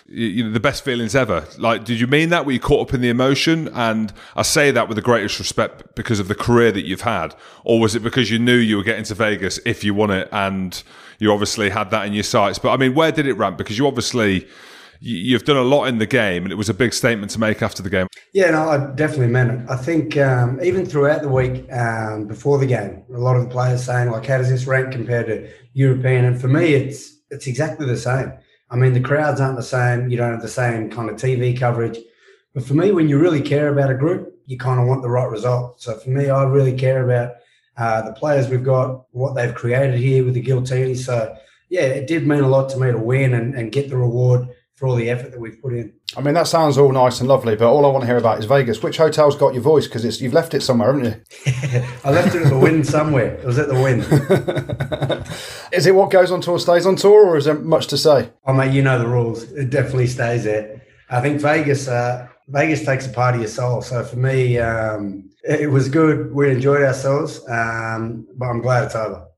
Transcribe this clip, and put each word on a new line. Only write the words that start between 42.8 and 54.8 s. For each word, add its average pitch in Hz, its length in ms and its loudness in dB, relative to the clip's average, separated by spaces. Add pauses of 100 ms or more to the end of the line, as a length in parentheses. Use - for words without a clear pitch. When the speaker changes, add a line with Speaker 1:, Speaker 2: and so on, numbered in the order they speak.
Speaker 2:
to 113 60 0
win 127 360 0
and, 120 220 -2
and 113 180 -8
get 139 160 -2
the 131 80 -4
reward 123 500 2 (280)
for 135 120 -6
all 127 80 0
the 117 140 -2
effort 123 220 -6
that 123 80 -16
we've 110 220 -14
put 123 120 -6
in. 113 200 -8 (240)
Speaker 3:
I 131 40 -8
mean, 147 120 0
that 165 140 2
sounds 156 300 4
all 139 140 8
nice 127 280 2
and 123 100 0
lovely, 117 260 4
but 117 160 4
all 143 140 6
I 139 40 6
want 131 120 2
to 113 60 -2
hear 120 100 2
about 110 220 2
is 110 60 -6
Vegas. 120 360 2
Which 156 160 -4
hotel's 151 400 4
got 139 160 4
your 123 80 -4
voice? 147 260 4
'Cause 117 160 -6
it's, 113 160 -4
you've 131 140 -4
left 160 200 0
it 139 80 0
somewhere, 120 300 2
haven't 139 140 0
you? 123 760 -4 (100)
Speaker 2:
<laughs> - 100 -18
I 139 80 2
left 175 240 4
it 170 60 0
at 143 80 4
the 135 80 4
Wynn 156 260 4
somewhere. 147 520 0
It - 100 -14
was 123 140 0
at 147 80 0
the 135 80 -2
Wynn. 127 260 2
Speaker 3:
<laughs> - 1700 -2